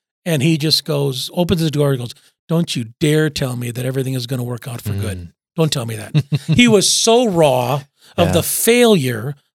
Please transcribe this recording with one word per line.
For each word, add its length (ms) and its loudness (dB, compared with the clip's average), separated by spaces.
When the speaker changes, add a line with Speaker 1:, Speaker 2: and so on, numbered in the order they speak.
Speaker 1:
and 200 0
he 160 4
just 260 0
goes, 480 -4
opens 280 0
the 100 0
door, 220 2
he 40 -2
goes, 160 -10
"Don't 280 -2
you 240 -6
dare 320 2
tell 240 -6
me 160 -8
that 160 -8
everything 260 -4
is 140 -6
gonna 160 -4
work 240 -10
out 140 -10
for 120 -6
good. 240 -4
Speaker 2:
Mm. 140 -14
Speaker 1:
Don't 160 0
tell 160 -4
me 80 -8
that." 180 -10
Speaker 2:
<laughs> 320 0
Speaker 1:
He 120 6
was 200 4
so 400 2
raw 540 2
of 100 4
Speaker 2:
Yeah. 60 0
Speaker 1:
the 100 2
failure 920 2